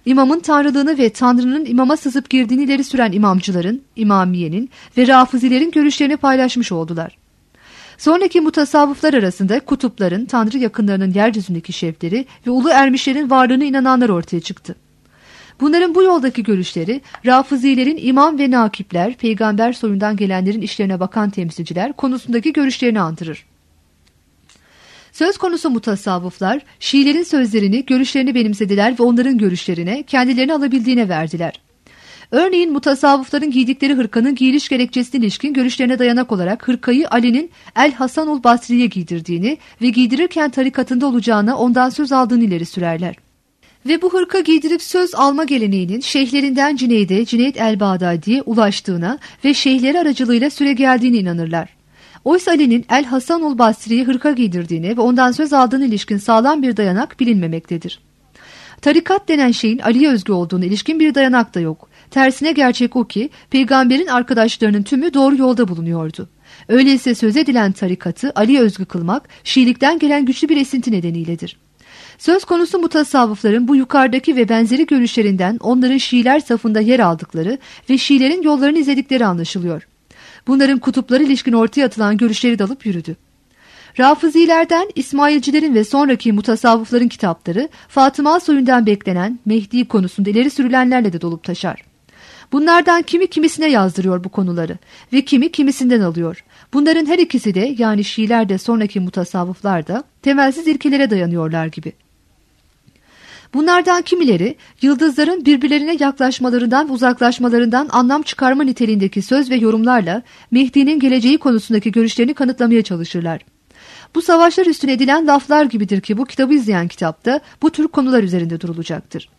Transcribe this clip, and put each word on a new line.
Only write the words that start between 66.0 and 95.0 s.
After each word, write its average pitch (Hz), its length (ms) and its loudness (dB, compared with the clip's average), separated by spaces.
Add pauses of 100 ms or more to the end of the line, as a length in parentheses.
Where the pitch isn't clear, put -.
Öyleyse 262 460 2
söz 220 220 0
edilen 247 360 0
tarikatı 185 640 -6
Ali'ye 247 260 2
özgü 196 240 0
kılmak, 180 440 -6 (160)
Şiilikten 262 540 2
gelen 294 260 0
güçlü 269 240 -2
bir 285 80 2
esinti 262 360 -2
nedeniyledir. 170 640 -6 (640)
Söz 359 260 0
konusu 349 340 -2
mutasavvıfların 247 920 0
bu 285 80 4
yukarıdaki 262 600 0
ve 233 120 2
benzeri 226 380 0
görüşlerinden 220 720 0
onların 254 380 0
Şiiler 254 420 2
safında 220 400 -2
yer 240 200 2
aldıkları 170 580 -2 (320)
ve 262 80 4
Şiilerin 285 440 2
yollarını 294 360 2
izledikleri 269 480 0
anlaşılıyor. 170 640 -6 (580)
Bunların 269 320 2
kutuplara 262 440 0
ilişkin 269 300 0
ortaya 233 340 2
atılan 214 300 -2
görüşleri 233 420 0
de 202 60 -2
alıp 233 220 -8
yürüdü. 175 300 -6 (800)
Rafizilerden 330 960 2
İsmailcilerin 285 800 0
ve 214 100 4
sonraki 262 480 0
mutasavvıfların 226 760 0
kitapları 196 600 -4 (200)
Fatıma 285 520 2
soyundan 262 460 2
beklenen 202 580 -2
Mehdi 226 400 -2
konusunda 196 460 -2
ileri 240 200 0
sürülenlerle 254 640 0
de 170 80 -8
dolup 170 240 -8
taşar. 175 380 -8 (720)
Bunlardan 339 500 2
kimi 349 240 0
kimisine 311 440 0
yazdırıyor 185 540 0
bu 190 40 -10
konuları 175 500 -4 (340)